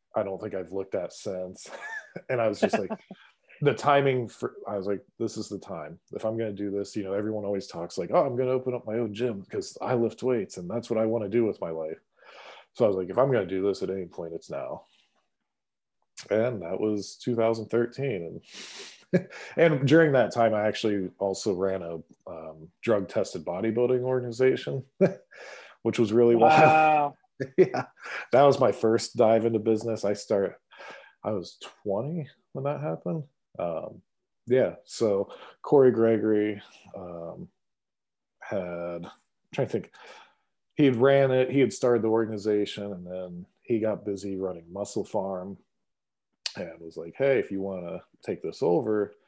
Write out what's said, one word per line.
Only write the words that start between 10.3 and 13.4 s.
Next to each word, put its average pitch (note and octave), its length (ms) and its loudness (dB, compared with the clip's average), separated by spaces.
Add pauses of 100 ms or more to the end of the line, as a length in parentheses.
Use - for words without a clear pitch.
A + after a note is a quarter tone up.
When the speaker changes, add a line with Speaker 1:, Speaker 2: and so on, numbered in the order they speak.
Speaker 1:
and F2 120 -10
that's A#2 200 -8
what A#2 100 0
I A2+ 60 2
wanna A2+ 240 -2
do A#2 160 2
with G2+ 140 -2
my E2+ 120 -6
life." D#2+ 280 -8 (760)
So A#2+ 120 2
I - 40 6
was F#2+ 80 0
like, F#2 120 -4
"If F#2 80 -4
I'm C3+ 140 4
gonna G#2+ 160 2